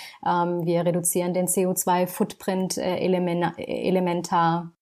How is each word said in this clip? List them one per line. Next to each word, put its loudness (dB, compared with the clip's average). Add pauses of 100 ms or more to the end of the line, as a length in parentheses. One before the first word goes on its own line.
(260)
Ähm, 0
wir 2
reduzieren 0
den 0
C 2
O 0
zwei 2
Footprint, -4
äh, -2
elemen-, 0
elementar. 0